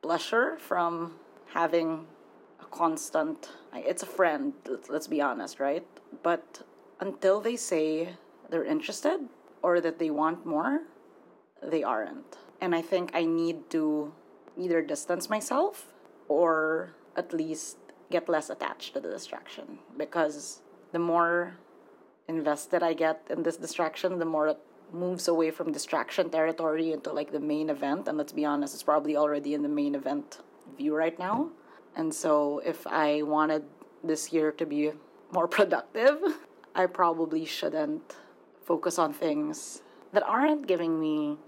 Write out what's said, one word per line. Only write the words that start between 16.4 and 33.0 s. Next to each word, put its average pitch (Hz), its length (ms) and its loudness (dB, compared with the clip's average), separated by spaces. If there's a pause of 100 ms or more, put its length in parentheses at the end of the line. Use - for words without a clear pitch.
at 180 160 -4
least 160 440 -6 (320)
get 175 200 0
less 156 200 2
attached - 440 -8
to - 80 -2
the 82 80 -8
distraction, - 680 -12 (180)
because 151 640 -2 (320)
the 170 60 0
more 170 580 2 (720)
invested 160 540 0
I 165 100 2
get 160 360 0
in 160 140 -2
this 165 140 0
distraction, 175 600 -2
the 165 80 0
more 156 220 2
it 151 120 0 (320)
moves 175 360 -2
away 165 240 4
from 160 200 -4
distraction 147 580 0
territory 160 640 0
into, 151 200 -4
like, 147 200 -4
the 151 80 -2
main 151 300 -2
event. 139 380 -2
And 151 100 -2
let's 147 140 -4
be 151 140 -2
honest, 143 280 -2
it's - 100 -12
probably 151 320 2
already 147 380 2
in 147 80 -2
the 147 80 -2
main 147 260 0
event 139 440 -6 (380)
view 151 180 0
right 165 220 0
now. 220 320 0 (460)
And 160 180 -2
so 147 520 2
if 160 220 -4
I 151 340 2